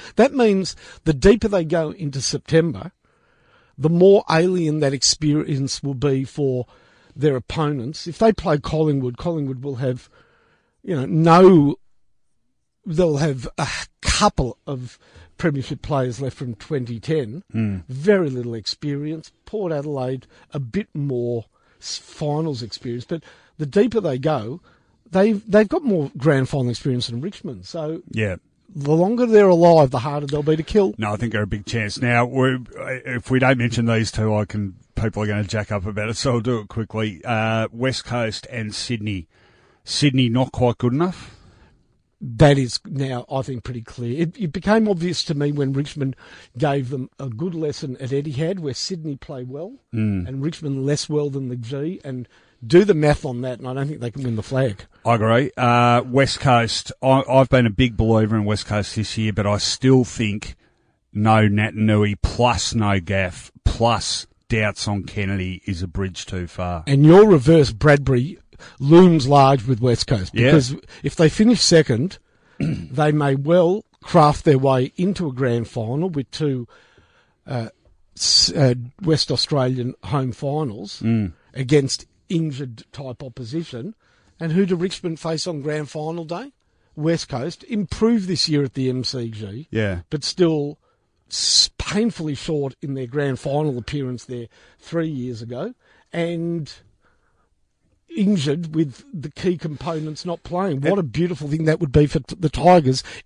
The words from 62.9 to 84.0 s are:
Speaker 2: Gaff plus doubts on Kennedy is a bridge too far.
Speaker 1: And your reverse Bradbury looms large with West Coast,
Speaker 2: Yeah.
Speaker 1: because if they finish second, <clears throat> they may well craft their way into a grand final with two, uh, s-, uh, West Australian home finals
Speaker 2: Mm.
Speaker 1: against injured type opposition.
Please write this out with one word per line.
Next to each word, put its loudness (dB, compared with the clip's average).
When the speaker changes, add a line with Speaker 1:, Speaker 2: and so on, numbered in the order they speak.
Speaker 2:
Gaff -6
plus 0
doubts -4
on -4
Kennedy -6
is -6
a -4
bridge -8
too -8
far. -6
Speaker 1:
And 6
your 10
reverse 6
Bradbury 2
looms 8
large 6
with 0
West 2
Coast, -2
Speaker 2:
Yeah. 4
Speaker 1:
because 4
if -4
they 6
finish 4
second, 2
<clears throat> -20
they -2
may 2
well 2
craft 4
their 6
way 2
into -2
a -6
grand -2
final -4
with -6
two, -4
uh, -8
s-, 0
uh, 4
West 0
Australian -2
home -4
finals -6
Speaker 2:
Mm. 0
Speaker 1:
against 0
injured -6
type -14
opposition. -10